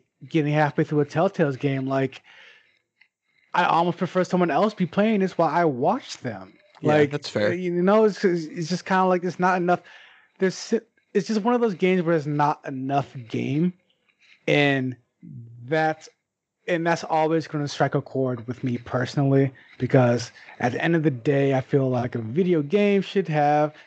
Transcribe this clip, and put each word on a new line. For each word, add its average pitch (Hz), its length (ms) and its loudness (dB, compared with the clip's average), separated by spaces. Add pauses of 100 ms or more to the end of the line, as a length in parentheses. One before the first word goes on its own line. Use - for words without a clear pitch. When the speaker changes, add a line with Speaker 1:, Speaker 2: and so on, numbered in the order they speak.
(280)
Speaker 1:
getting 147 240 0
halfway 151 320 2
through 147 160 0
a 143 60 0
Telltale's 151 500 0
game. 135 300 -2
Like, 135 360 -2 (1300)
I 175 100 4
almost 165 340 0
prefer 180 260 0
someone 175 260 0
else 196 240 2
be 185 120 -2
playing 208 340 0
this 185 160 -2
while 165 120 2
I 170 160 2
watch 160 540 -2
them. 95 360 -10 (260)
Speaker 2:
Yeah, 156 80 0
Speaker 1:
Like, 147 220 4
Speaker 2:
that's 147 180 -6
fair. - 240 0
Speaker 1:
you 180 180 -4 (120)
know, 214 220 4
it's, 208 200 0
it's 170 440 -2
just 175 180 -6
kinda 185 180 2
like, 185 200 0
it's 185 140 -6
not 180 220 2
enough. 175 220 0 (560)
There's 190 160 0
si-, - 260 -4 (340)
it's 202 140 0
just 214 140 -2
one 240 120 2
of 240 60 0
those 226 140 0
games 185 280 2
where 170 120 2
there's 147 120 -2
not 147 400 0
enough 135 480 -4 (140)
game, 139 440 0 (760)
and 139 480 2 (720)
that's, 156 420 -2 (580)
and 170 200 -2
that's 165 180 0
always 156 420 0
gonna 147 220 -6
strike - 260 -2
a 143 80 0
chord 127 460 -4
with 127 160 -8
me 120 140 -2
personally, 135 760 0 (260)
because 123 540 2 (280)
at 120 120 -2
the - 100 -6
end 165 140 2
of 160 60 0
the 156 80 2
day, 139 440 0
I 131 60 2
feel 135 300 0
like 123 240 -2
a 120 80 -6
video 160 400 0
game 202 400 2
should 190 260 -2
have, 151 460 2 (120)